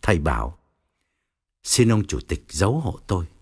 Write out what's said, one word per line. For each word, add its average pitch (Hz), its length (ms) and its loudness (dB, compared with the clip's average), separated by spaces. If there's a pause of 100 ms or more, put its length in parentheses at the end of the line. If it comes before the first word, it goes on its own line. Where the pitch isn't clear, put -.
Thầy 95 160 2
bảo: 65 400 -2 (1040)
"Xin 117 280 4
ông 107 120 2
chủ - 140 -6 (100)
tịch - 220 -6
giấu 110 300 0
hộ 135 260 -4
tôi 90 180 -2 (180)